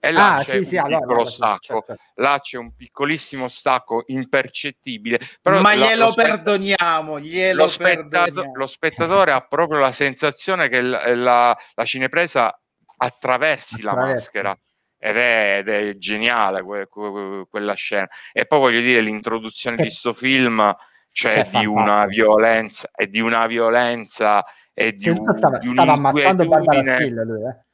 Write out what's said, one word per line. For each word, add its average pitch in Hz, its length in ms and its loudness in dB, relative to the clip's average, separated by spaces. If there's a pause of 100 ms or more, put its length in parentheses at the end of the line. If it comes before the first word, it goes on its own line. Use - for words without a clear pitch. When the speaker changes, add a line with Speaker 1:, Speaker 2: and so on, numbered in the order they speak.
Speaker 1:
E 147 80 2
là 185 220 4
Speaker 2:
Ah, 139 100 0
Speaker 1:
c'è 135 160 -4
Speaker 2:
sì, 185 60 -2
sì, 180 120 -6
Speaker 1:
un - 20 0
Speaker 2:
allora, 151 180 -2
Speaker 1:
piccolo 123 160 -2
Speaker 2:
allora, 117 180 0
Speaker 1:
stacco, 110 540 -4
Speaker 2:
certo. 107 120 -16 (180)
Speaker 1:
là 139 260 0
c'è - 160 -14
un 117 180 -14
piccolissimo 139 720 -6
stacco 120 580 -2
impercettibile, 127 1120 -6 (240)
però 190 180 4
Speaker 3:
Ma 208 140 4
Speaker 1:
la, 208 140 4
Speaker 3:
glielo 226 180 2
Speaker 1:
lo 226 40 4
spett-, 226 180 2
Speaker 3:
perdoniamo, 175 920 -2
glielo 175 420 0
Speaker 1:
lo 160 60 6
spettato-, 170 640 -2
Speaker 3:
perdoniamo. 147 220 -8
Speaker 1:
lo 135 120 -4
spettatore 165 680 0
ha 131 100 2
proprio 151 360 -2
la 131 140 2
sensazione 143 800 -2
che 123 100 0
la, 123 340 0
la, 120 440 4 (160)
la 117 100 -2
cinepresa 131 760 -2 (380)
attraversi 127 840 -4
la 104 80 -4
Speaker 2:
Attraversi. 123 160 -2
Speaker 1:
maschera. 107 520 -6 (440)
Ed 107 140 -2
è, 113 440 2
ed 98 80 -8
è 104 280 -2
geniale 104 640 -2
que-, 98 260 -10
que-, 104 220 -10
que-, 98 380 -10
quella 104 260 -4
scena. 98 340 -6 (240)
E - 140 -2
poi 151 120 2
voglio 120 220 4
dire, 120 200 4
l'introduzione 110 760 -4
Speaker 2:
Che - 80 0
Speaker 1:
di 113 60 -4
sto 120 220 -4
film, 120 640 2 (360)
cioè, - 220 -2
Speaker 2:
che 110 80 4
è - 80 0
Speaker 1:
di 113 160 0
una 104 400 2
Speaker 2:
fantastico. - 20 0
Speaker 1:
violenza, 110 840 2
è - 140 -4
di 101 140 -4
una 113 260 2
violenza, 113 1000 0 (300)
è 110 180 0
di 98 120 -14
Speaker 2:
Che 170 60 2
Speaker 1:
un-, 190 260 0
Speaker 2:
stava, 135 220 2
Speaker 1:
di 120 100 -6
Speaker 2:
stava 156 240 4
ammazzando 147 540 2
Barbara 160 340 4
Speaker 1:
un'inquietudine. 131 140 0
Speaker 2:
Steele 123 300 -2
lui, 110 180 -6
eh. 123 140 -8 (180)